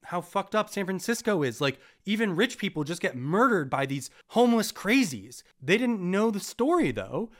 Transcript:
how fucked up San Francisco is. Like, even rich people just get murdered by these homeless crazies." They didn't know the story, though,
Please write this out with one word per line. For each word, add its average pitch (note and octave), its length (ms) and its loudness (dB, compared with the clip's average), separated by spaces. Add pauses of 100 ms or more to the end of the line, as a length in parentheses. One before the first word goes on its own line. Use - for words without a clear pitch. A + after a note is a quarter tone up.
how F3 160 -6
fucked G3 340 -4
up G#3+ 140 0
San G3+ 160 -4
Francisco F#3+ 580 0
is. B2 180 -2
Like, C3+ 180 0 (240)
even G#3 320 0
rich B3 220 0
people F#3 260 -4
just E3 180 -6
get D3+ 140 -2
murdered E3 540 2
by C3+ 160 0
these C3+ 240 -6 (200)
homeless A3+ 420 4
crazies." D#3+ 720 -2 (180)
They D3+ 160 2
didn't A#3+ 240 0
know G3 300 2
the G3+ 80 -2
story, C#4 520 0
though, A#2+ 380 -4 (100)